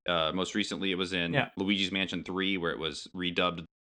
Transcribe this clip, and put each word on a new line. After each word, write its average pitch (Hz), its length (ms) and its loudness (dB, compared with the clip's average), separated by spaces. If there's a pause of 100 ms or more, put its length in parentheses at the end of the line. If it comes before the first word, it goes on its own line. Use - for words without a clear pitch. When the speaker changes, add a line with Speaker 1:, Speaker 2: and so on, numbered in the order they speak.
Speaker 1:
Uh, 82 240 2
most 92 220 -2
recently, 95 360 0
it 92 40 2
was 90 180 -2
in 87 220 0
Speaker 2:
Yeah. 135 240 2
Speaker 1:
Luigi's 95 340 2
Mansion 95 320 -2
three, 95 320 0
where 85 140 0
it 62 80 -2
was 76 360 -6
redubbed 90 500 0 (180)